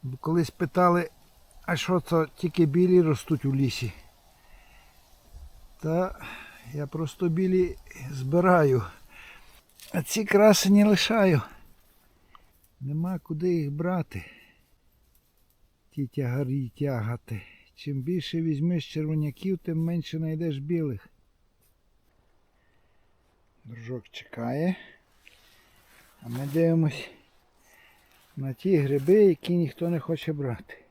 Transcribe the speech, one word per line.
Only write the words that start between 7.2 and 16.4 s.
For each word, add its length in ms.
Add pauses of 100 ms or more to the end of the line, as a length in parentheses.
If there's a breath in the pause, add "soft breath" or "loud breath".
білі 460 (360)
збираю, 720 (1120 loud breath)
а 80
ці 240
красені 580
лишаю. 580 (1400 soft breath)
Нема 400
куди 340
їх 180
брати. 540 (1700 loud breath)
Ті 160
тягарі 720